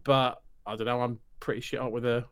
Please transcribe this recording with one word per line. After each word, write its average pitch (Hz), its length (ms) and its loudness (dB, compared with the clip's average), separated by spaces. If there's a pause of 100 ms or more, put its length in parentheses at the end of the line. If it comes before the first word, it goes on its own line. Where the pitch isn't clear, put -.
but 135 380 4 (260)
I 107 80 -6
don't 110 100 -2
know. 123 160 0
I'm 120 180 -2 (200)
pretty 110 220 -4
shit - 180 -4
up 127 120 -2
with 120 140 -2
a 120 260 0